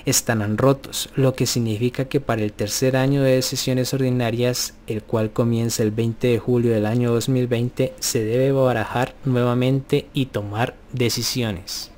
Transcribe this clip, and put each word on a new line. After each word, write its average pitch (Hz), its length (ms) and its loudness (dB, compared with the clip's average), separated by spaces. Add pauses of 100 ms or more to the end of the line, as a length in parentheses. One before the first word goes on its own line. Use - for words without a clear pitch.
estarán 107 540 0
rotos, 135 560 0
lo 131 180 4
que 123 140 -2
significa 117 580 -2
que 143 140 -2
para 113 240 -2
el 104 100 -2
tercer 127 420 0
año 135 280 2
de 131 180 4
sesiones 127 540 -2
ordinarias, 123 800 0 (100)
el 110 160 -6
cual 110 300 -2
comienza 117 500 0
el 110 80 2
veinte 117 380 0
de 117 100 4
julio 120 340 2
del 107 140 2
año 120 280 2
dos 117 160 0
mil 127 180 2
veinte, 123 520 -2
se - 240 -2
debe 127 280 2
barajar 123 640 0 (100)
nuevamente 127 880 2
y 131 140 0
tomar 104 480 -4 (160)
decisiones". 117 1080 -4